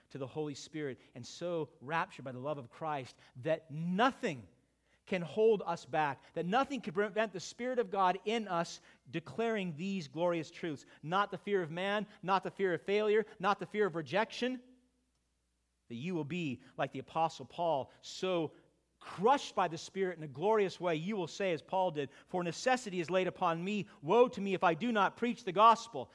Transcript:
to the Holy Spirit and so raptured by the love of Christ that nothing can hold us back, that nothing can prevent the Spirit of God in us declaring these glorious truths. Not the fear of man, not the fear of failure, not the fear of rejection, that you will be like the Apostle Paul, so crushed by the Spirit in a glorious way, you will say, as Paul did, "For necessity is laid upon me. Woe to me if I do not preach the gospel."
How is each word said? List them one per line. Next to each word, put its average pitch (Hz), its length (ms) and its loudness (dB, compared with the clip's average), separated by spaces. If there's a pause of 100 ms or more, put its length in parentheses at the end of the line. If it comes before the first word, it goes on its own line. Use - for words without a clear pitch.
(120)
to - 60 -14
the 131 100 -6
Holy 151 260 -6
Spirit 143 440 -8 (180)
and 123 100 -14
so 170 420 -6 (140)
raptured 160 420 -4
by 131 80 -8
the 123 80 -12
love 143 180 -4
of 120 120 -14
Christ 151 480 -6 (260)
that 160 260 -2
nothing 170 800 0 (600)
can 185 140 -2
hold 214 440 4
us 180 200 -6
back, 147 360 0 (120)
that 170 120 -4
nothing 262 360 0
can 180 120 -8
prevent 208 400 0
the 190 60 -8
Spirit 247 380 -4
of 202 140 -2
God 190 340 4
in 220 220 0
us 170 340 -2 (300)
declaring 196 640 -2
these 185 320 -4
glorious 165 420 0
truths. 151 360 -6 (180)
Not 190 280 2
the 185 60 -6
fear 202 240 0
of 160 80 -4
man, 196 380 -2 (160)
not 185 200 2
the 185 60 -4
fear 185 240 0
of 151 100 -2
failure, 208 420 2 (140)
not 196 200 0
the 175 80 -8
fear 208 180 0
of 165 100 -2
rejection, 220 640 -2 (1300)
that 117 60 -10
you 165 200 -6
will 156 80 -2
be 147 380 -4 (160)
like 143 140 -2
the 135 80 -8
Apostle 160 460 -2
Paul, 160 460 -2 (100)
so 175 500 -2 (480)
crushed 254 540 2
by 185 140 2
the 160 100 -4
Spirit 185 400 -4
in 156 60 -10
a 156 40 -8
glorious 185 520 2
way, 170 160 0
you 175 200 -2
will 180 120 -2
say, 190 240 -2
as 151 100 -2
Paul 185 300 0
did, 143 180 -4 (200)
"For 180 140 -2
necessity 190 560 0
is 165 120 -4
laid 185 160 4
upon 170 360 0
me. 202 240 -2 (140)
Woe 220 280 6
to 190 120 -8
me 196 140 0
if 170 80 0
I 175 100 6
do 202 180 0
not 196 260 2
preach 240 260 -2
the 190 80 -4
gospel." 202 640 6